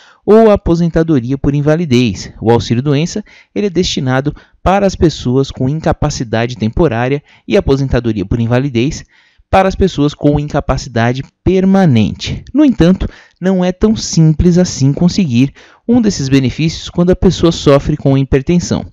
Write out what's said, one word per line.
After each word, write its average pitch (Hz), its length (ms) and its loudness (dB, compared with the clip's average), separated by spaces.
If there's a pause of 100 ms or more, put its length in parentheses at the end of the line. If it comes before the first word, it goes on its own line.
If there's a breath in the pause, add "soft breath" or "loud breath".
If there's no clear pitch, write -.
(240 soft breath)
ou 214 280 6
a - 20 4
aposentadoria 160 840 0
por 139 200 0
invalidez. 143 840 0
O 110 120 0
auxílio-doença, 139 720 -2 (320 soft breath)
ele 208 120 -2
é - 20 -2
destinado 147 680 -2 (260 soft breath)
para 196 240 0
as 190 100 -2
pessoas 135 540 -2
com - 180 -6
incapacidade 131 880 -4
temporária 127 680 -2 (240 soft breath)
e 226 80 -2
a 196 40 4
aposentadoria 131 640 -2
por 120 160 -8
invalidez 123 640 -2 (460 soft breath)
para 190 180 2
as 190 60 -2
pessoas 147 400 0
com 147 260 0
incapacidade 131 840 -4 (200)
permanente. 185 1080 2
No 285 100 2
entanto, 190 460 2 (320 loud breath)
não 180 240 0
é 185 60 0
tão 214 240 0
simples 165 640 2
assim 143 340 0
conseguir 139 600 0 (340 soft breath)
um 240 120 2
desses 190 300 -2
benefícios 135 580 -2
quando 175 220 0
a 180 60 2
pessoa 175 360 2
sofre 151 460 2
com 139 180 0
hipertensão. 135 760 0